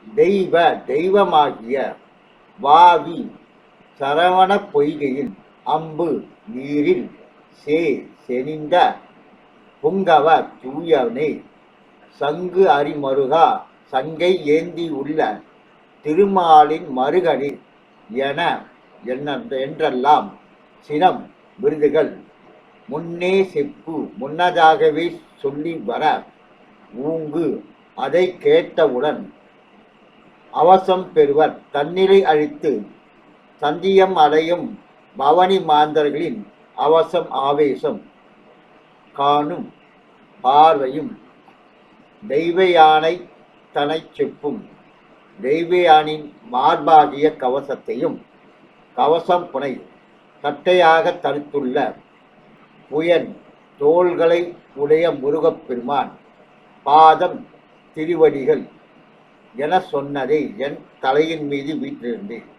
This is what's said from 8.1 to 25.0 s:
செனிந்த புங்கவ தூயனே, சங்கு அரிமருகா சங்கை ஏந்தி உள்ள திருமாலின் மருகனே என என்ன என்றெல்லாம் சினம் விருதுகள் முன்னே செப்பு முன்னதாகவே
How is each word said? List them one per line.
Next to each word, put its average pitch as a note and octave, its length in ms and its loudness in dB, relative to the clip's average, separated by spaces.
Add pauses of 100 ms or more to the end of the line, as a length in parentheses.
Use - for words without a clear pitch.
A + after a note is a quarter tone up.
செனிந்த D3 520 -6 (1080)
புங்கவ E3 440 2 (340)
தூயனே, C#3+ 680 -2 (920)
சங்கு F3 500 0
அரிமருகா C#3+ 760 0 (460)
சங்கை D#3 400 -2 (220)
ஏந்தி E3+ 320 -4 (140)
உள்ள D3 200 -6 (840)
திருமாலின் D#3+ 840 4 (120)
மருகனே C#3+ 520 0 (800)
என C#3+ 120 -6 (640)
என்ன C3+ 340 -8 (280)
என்றெல்லாம் C#3 680 0 (580)
சினம் D3+ 320 0 (380)
விருதுகள் D3 520 0 (760)
முன்னே E3+ 460 -6 (180)
செப்பு D3+ 440 -6 (200)
முன்னதாகவே D#3+ 880 2 (360)